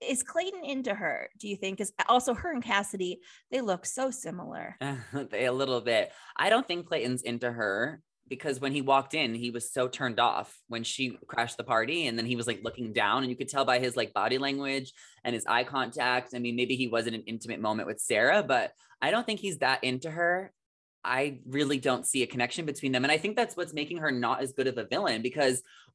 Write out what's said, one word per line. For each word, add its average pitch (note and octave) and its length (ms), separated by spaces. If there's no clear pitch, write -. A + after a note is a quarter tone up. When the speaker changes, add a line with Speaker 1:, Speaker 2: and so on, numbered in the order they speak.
Speaker 1:
is - 220
Clayton F4+ 420
into C4 300
her, D#3+ 420
do G#3+ 100
you G3+ 80
think? F#3+ 220
'Cause G3+ 160
also B3 240
her E4+ 180
and B3 120
Cassidy, G3 580
they C4 100
look F#3 240
so C4 260
similar. - 720
Speaker 2:
<laughs> C3+ 480
They, G#2+ 160
a B2 80
little C3 280
bit. A2+ 300
I F3 140
don't A#3+ 180
think F3 200
Clayton's B2+ 340
into A#2+ 300
her A#2 500
because C3+ 320
when C3+ 120
he C#3+ 100
walked C3+ 320
in, C3 220
he A#2+ 160
was A#2 200
so B2+ 160
turned B2 320
off - 380
when A#2 160
she B2 340
crashed A#2 300
the A#2 60
party. C3 440
And A#2 100
then A2+ 80
he B2 120
was, A#2 100
like, G#2 160
looking A2+ 300
down, A2 280
and B2+ 80
you B2 60
could C3+ 140
tell C#3 160
by B2 120
his, B2 180
like, A2+ 180
body A#2 260
language C#3 540
and A#2+ 120
his - 100
eye B2 200
contact. B2+ 680
I B2 60
mean, A#2+ 160
maybe B2 200
he B2+ 120
was A#2 200
in A#2 60
an A2 140
intimate A2+ 320
moment G#2+ 280
with G#2+ 120
Sarah, B2+ 420
but B2+ 300
I D3+ 100
don't A#3 140
think G#3+ 160
he's F3 180
that C3 240
into B2+ 260
her. F3 440
I C3+ 420
really C#3 340
don't B2+ 260
see C3 180
a A2+ 40
connection B2 380
between D3 280
them. B2+ 100
And C#3+ 80
I D#3+ 60
think G3 180
that's A3+ 220
what's D#3+ 160
making D3+ 240
her D#3 140
not B2 300
as C3+ 120
good C3+ 140
of B2 100
a G#2+ 80
villain, C3 360
because B2+ 400